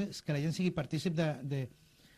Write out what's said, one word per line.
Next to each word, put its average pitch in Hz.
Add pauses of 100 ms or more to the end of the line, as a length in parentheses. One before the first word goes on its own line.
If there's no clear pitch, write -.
és -
que 156
la 143
gent 156
sigui 180
partícip 160
de, 165 (160)
de, 139 (560)